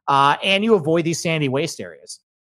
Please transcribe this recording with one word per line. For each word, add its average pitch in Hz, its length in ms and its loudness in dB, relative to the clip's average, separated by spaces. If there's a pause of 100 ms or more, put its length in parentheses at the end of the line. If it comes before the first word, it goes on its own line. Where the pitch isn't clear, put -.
Uh, 139 360 4
and 196 200 0
you 226 120 4
avoid 160 300 0
these 165 160 -4
sandy 156 280 -2
waste 147 300 -4
areas. 87 400 -16 (220)